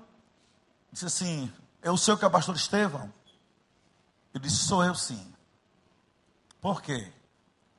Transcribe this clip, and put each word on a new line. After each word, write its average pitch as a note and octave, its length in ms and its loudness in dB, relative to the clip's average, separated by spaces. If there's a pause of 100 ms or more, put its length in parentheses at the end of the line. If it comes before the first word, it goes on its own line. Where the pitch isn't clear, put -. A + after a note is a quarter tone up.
(920)
disse - 140 -10
assim, D#3+ 460 -4 (300)
"É E3+ 80 0
o F3+ 80 4
senhor G#3+ 180 6
que G#3 80 2
é G3 40 6
o - 20 2
pastor F3+ 240 2
Estevão?" D3 580 -2 (1200)
Eu C#3 80 -8
disse, D3+ 160 -2
"Sou F3+ 280 2
eu F3+ 100 2
sim." G2+ 400 -8 (1300)
Por F#3+ 220 -2
quê? A#2 300 -6 (680)